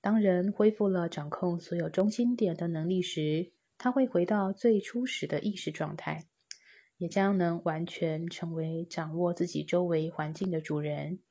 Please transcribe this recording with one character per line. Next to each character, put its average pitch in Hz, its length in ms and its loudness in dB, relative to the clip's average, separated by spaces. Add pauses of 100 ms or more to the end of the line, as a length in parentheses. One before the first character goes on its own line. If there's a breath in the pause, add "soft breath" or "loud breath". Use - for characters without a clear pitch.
当 214 200 4
人 185 300 4
恢 208 180 6
复 214 200 2
了 175 200 0
掌 151 220 -6
控 175 300 -2
所 175 180 -4
有 160 100 0
中 190 220 2
心 240 240 2
点 196 220 0
的 170 100 -2
能 165 220 -2
力 185 120 2
时， 156 520 0 (260)
他 254 140 0
会 262 160 4
回 175 180 2
到 202 260 2
最 214 280 4
初 240 260 -4
始 - 220 -6
的 151 100 -2
意 202 160 -2
识 180 160 -6
状 156 260 -6
态， 156 300 -8 (720 loud breath)
也 175 100 -6
将 196 320 2
能 170 240 2
完 165 240 -2
全 160 420 -2
成 165 260 -6
为 160 300 -4
掌 160 320 -6
握 175 160 2
自 175 140 -2
己 156 160 -4
周 175 220 2
围 165 260 2
环 156 240 -4
境 185 160 -2
的 165 100 0
主 151 200 -2
人。 147 400 -4 (100)